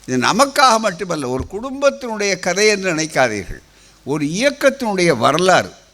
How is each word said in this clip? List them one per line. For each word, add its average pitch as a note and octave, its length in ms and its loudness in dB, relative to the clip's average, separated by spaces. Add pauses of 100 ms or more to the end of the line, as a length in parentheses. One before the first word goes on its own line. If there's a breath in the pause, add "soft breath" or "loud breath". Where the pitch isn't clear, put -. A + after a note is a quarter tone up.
இது B2+ 100 -2 (100)
நமக்காக C4 460 4 (120)
மட்டுமல்ல, E3+ 480 -4
ஒரு C3 180 -4
குடும்பத்தினுடைய A#3+ 800 -4 (140)
கதை F#3+ 220 2
என்று F#3+ 260 0
நினைக்காதீர்கள், B2 680 -2 (440 soft breath)
ஒரு D3 180 -2 (120)
இயக்கத்தினுடைய A#3 760 0 (140)
வரலாறு, D3 480 2 (220)